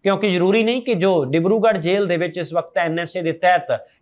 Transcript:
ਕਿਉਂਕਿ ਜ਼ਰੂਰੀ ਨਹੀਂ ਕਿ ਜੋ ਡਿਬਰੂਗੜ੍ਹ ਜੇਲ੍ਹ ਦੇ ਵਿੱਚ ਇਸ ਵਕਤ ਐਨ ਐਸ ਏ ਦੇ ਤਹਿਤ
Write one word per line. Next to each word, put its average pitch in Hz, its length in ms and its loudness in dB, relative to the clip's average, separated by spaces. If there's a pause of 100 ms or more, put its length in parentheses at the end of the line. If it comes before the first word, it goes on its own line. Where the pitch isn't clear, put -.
ਕਿਉਂਕਿ 196 260 0
ਜ਼ਰੂਰੀ 185 340 2
ਨਹੀਂ 233 180 0
ਕਿ 254 120 -2
ਜੋ 180 320 2
ਡਿਬਰੂਗੜ੍ਹ 190 520 2
ਜੇਲ੍ਹ 185 300 0
ਦੇ 170 100 0
ਵਿੱਚ 165 200 -4
ਇਸ 156 160 -8
ਵਕਤ 170 240 -4
ਐਨ 170 220 -2
ਐਸ 175 180 -8
ਏ 180 40 -6
ਦੇ 165 100 -2
ਤਹਿਤ 175 400 2 (300)